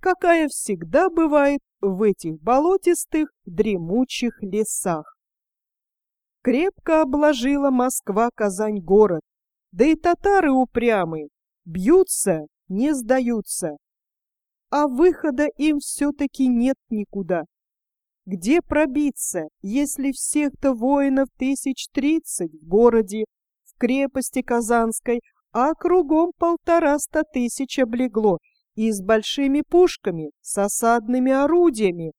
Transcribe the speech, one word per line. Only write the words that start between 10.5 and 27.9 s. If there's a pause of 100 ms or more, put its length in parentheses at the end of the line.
упрямы, (360)
бьются, (220)
не
сдаются. (920)
А
выхода (100)
им
всё-таки
нет (120)
никуда. (840)
Где
пробиться, (120)
если
всех-то
воинов
тысяч
тридцать
в
городе, (400)
в
крепости
Казанской, (320)
а
кругом
полтораста
тысяч
облегло, (360)